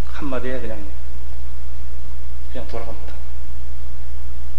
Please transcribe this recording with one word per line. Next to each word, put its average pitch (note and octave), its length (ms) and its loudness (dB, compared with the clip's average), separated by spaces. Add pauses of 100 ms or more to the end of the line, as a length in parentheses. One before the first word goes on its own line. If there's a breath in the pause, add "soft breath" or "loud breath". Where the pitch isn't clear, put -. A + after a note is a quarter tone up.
한마디에 B2+ 520 0
그냥, A#2 240 0 (1700)
그냥 A#2+ 160 0
돌아갑니다. A2+ 460 0 (1500)